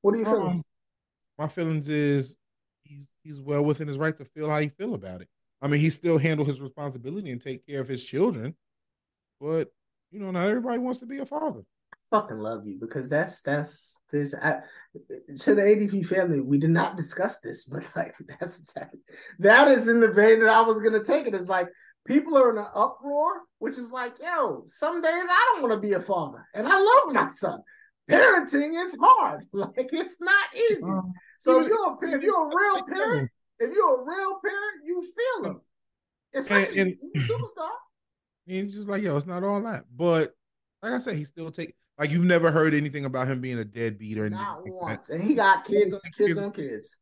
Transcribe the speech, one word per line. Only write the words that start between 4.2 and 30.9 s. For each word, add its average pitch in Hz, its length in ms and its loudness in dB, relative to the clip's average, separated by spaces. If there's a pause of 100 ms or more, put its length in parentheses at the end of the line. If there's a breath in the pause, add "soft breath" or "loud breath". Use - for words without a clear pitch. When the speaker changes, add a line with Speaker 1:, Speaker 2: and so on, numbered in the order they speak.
Speaker 2:
feel 151 240 -8
how 151 100 0
he 151 80 0
feel 208 260 -8
about 92 280 -12
it. - 80 -20 (320)
I 139 80 -2
mean, 147 100 2
he 160 100 4
still 165 280 0
handle 151 280 0
his 135 140 -4
responsibility 139 720 -12
and 120 100 -10
take 131 240 -12
care 143 140 -8
of 123 80 -6
his 127 160 -8
children, 151 540 -4 (840)
but, 156 320 -4 (400)
you 202 80 -16
know, 190 120 -8
not 185 180 -2
everybody 240 300 -2
wants 247 200 -4
to 254 60 -20
be 269 140 -12
a 277 60 -8
father. 294 360 -6 (320)
Speaker 1:
I - 40 -20 (140)
fucking 208 280 0
love 107 280 -8
you 95 100 -12
because 123 300 -8
that's, 156 340 -2
that's, - 600 -8 (100)
this, 143 240 -4
I, 147 240 -4 (800 loud breath)
to - 160 4
the 202 100 2
A 208 140 8
D 208 80 0
P 196 160 -2
family, 170 380 0
we 139 160 0
did 160 140 2
not 170 260 0
discuss 185 420 -6
this, - 240 -12
but, - 200 -12 (120)
like, - 180 -6 (140)
<laughs> - 140 -20
that's 175 180 -10
exactly, - 400 -16 (400 loud breath)
that 240 300 10
is 226 180 6
in 233 140 6
the 214 100 6
vein 220 300 8
that 220 80 6
I 220 120 8
was 220 200 2
gonna 214 240 2
take 294 200 2
it. 220 80 -4
It's 180 140 -6
like, 180 220 0 (380 soft breath)
people 294 300 2
are 247 140 6
in 220 60 -2
an 202 180 -6
uproar, 285 680 -2 (180)
which 262 180 -8
is 240 140 -14
like, 247 280 -10
yo, 277 480 -4
some 330 340 -4
days 339 280 0
I 415 240 4
don't 349 80 -2
wanna 226 180 0
be 202 140 -2
a 180 60 0
father, 175 540 -6
and 214 140 -6
I 381 120 4
love 427 340 4
my 214 140 0
son. - 340 -6 (480 soft breath)
Parenting 330 720 4
is 370 180 -8
hard. 466 460 4
<laughs> - 60 -20
Like, 254 400 -6
it's 359 260 -6
not 403 360 0
easy. 427 280 0
Speaker 2:
Um, 185 300 -6 (260 soft breath)